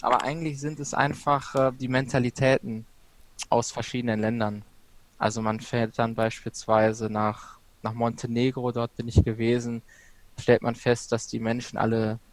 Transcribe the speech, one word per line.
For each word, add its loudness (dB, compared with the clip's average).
Aber 2
eigentlich -4
sind -6
es -8
einfach, 0
äh, 4
die -8
Mentalitäten 0
aus 2
verschiedenen -2
Ländern. -2
Also -2
man 0
fährt -2
dann 0
beispielsweise 0
nach, -4
nach -4
Montenegro, -2
dort -4
bin -8
ich 8
gewesen, 0
stellt 6
man 0
fest, 0
dass -2
die -6
Menschen -4
alle 0